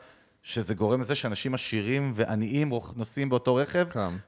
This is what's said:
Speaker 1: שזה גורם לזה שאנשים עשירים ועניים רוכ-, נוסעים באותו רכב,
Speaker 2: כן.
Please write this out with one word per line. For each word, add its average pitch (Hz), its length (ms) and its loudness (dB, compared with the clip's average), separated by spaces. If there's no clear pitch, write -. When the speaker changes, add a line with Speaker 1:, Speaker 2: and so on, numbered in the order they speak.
Speaker 1:
שזה 107 320 -2
גורם 110 260 2
לזה 127 140 -2
שאנשים 127 400 -2
עשירים 127 600 -2
ועניים 113 560 0
רוכ-, 117 260 -4
נוסעים 135 320 -4
באותו 127 260 4
רכב, 156 380 2
Speaker 2:
כן. 101 160 0